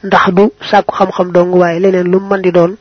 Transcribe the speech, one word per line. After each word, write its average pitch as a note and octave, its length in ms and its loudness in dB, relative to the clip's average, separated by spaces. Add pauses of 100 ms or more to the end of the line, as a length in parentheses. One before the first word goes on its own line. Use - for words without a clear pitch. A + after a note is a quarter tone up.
Ndax G3 280 0
du F#3 120 2 (180)
sàkku - 340 -2
xam-xam F#3 380 -2
dong, F3+ 220 2
waaye E3+ 240 2
leneen F#3 320 0
lu F#3+ 80 2
mën G3 220 -4
di F#3 100 0
doon F3 300 0